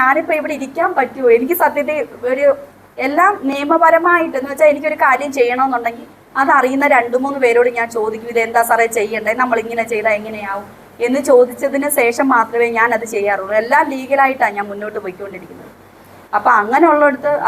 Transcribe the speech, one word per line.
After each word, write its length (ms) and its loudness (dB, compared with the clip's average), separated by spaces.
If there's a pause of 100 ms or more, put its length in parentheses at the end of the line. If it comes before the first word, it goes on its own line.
ഞാനിപ്പോൾ 400 2
ഇവിടെ 200 -6
ഇരിക്കാൻ 340 -4
പറ്റുമോ? 360 0
എനിക്ക് 240 4
സത്യത്തിൽ 520 -2 (260)
ഒരു 140 0 (520)
എല്ലാം 440 0
നിയമപരമായിട്ട് 960 2
എന്ന് 120 -6
വെച്ചാൽ, 160 2
എനിക്കൊരു 280 2
കാര്യം 380 0
ചെയ്യണമെന്നുണ്ടെങ്കിൽ 760 -2 (300)
അതറിയുന്ന 500 2
രണ്ട് 300 2
മൂന്ന് 220 -2
പേരോട് 300 4
ഞാൻ 220 -4
ചോദിക്കും, 380 -6
"ഇതെന്താ 340 0
സാറേ 240 2
ചെയ്യണ്ടേ, 480 -2
നമ്മളിങ്ങനെ 580 -2
ചെയ്താൽ 280 0
എങ്ങനെയാവും?" 460 -10 (340)
എന്ന് 200 0
ചോദിച്ചതിന് 680 2
ശേഷം 380 0
മാത്രമേ 420 0
ഞാൻ 240 0
അത് 100 -4
ചെയ്യാറുള്ളൂ. 500 -4
എല്ലാം 360 2
ലീഗലായിട്ടാണ് 640 0
ഞാൻ 140 -6
മുന്നോട്ട് 300 -10
പോയിക്കൊണ്ടിരിക്കുന്നത്. 720 -14 (640)
അപ്പൊ 160 2
അങ്ങനെയുള്ളിടത്ത്, 800 2 (160)